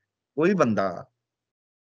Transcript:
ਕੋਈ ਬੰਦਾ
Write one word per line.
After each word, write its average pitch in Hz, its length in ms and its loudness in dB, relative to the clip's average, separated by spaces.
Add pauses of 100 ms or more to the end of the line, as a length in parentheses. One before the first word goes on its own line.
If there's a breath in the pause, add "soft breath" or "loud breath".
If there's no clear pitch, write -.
(360)
ਕੋਈ 170 180 2
ਬੰਦਾ 104 520 -2 (840)